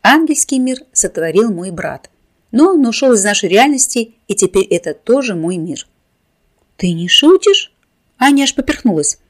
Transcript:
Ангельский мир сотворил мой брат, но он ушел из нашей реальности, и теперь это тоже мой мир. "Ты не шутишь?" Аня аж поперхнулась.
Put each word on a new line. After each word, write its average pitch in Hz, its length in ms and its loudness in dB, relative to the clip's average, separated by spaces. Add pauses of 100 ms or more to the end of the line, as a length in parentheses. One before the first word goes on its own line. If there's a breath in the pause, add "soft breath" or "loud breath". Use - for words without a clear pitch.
Ангельский 294 560 0
мир 254 240 -4 (100)
сотворил 185 600 -2
мой 180 180 -8
брат, 156 400 -12 (400)
но 302 200 4
он 302 140 4
ушел 240 280 2
из 202 100 2
нашей 202 260 -2
реальности, 240 680 0 (120)
и 202 80 -6
теперь 190 300 0
это 170 280 -4
тоже 240 440 -2
мой 170 200 -4
мир. 160 300 -10 (960)
"Ты 180 120 -2
не 170 160 -6
шутишь?" - 640 2 (440)
Аня 277 260 2
аж 262 100 -4
поперхнулась. - 640 -2 (120)